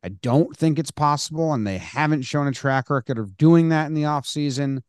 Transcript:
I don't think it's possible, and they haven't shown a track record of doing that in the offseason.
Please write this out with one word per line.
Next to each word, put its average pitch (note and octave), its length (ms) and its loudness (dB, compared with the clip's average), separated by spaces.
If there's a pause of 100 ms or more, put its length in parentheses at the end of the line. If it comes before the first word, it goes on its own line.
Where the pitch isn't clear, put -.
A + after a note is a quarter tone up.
I F#2 60 -10
don't B2 460 0
think D#3 240 0
it's D3+ 120 -6
possible, D#3 640 -2
and A2 120 -2
they F#2+ 120 -4
haven't D3+ 440 -2
shown C#3+ 240 -2
a C3+ 60 0
track C3+ 380 -2
record C3+ 280 -2
of G2+ 200 -8
doing E3 320 6
that D#3 160 0
in D#3 80 -6
the D3+ 80 0
offseason. C#3 880 -4